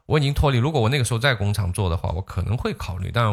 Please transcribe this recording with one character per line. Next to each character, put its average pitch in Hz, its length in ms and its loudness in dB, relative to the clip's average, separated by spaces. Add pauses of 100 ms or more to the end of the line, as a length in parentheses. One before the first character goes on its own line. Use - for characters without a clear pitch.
(100)
我 151 80 4
已 147 40 2
经 139 120 2
脱 143 160 4
离， 131 80 4
如 139 140 2
果 147 80 2
我 110 80 4
那 147 100 2
个 123 60 2
时 120 100 -2
候 113 60 -2
在 131 160 2
工 101 180 0
厂 92 180 0
做 95 160 0
的 82 80 0
话， 95 140 -4
我 87 100 -2
可 - 220 -6
能 98 140 0
会 214 180 -4
考 - 220 -8
虑， 90 180 -6
但 120 180 2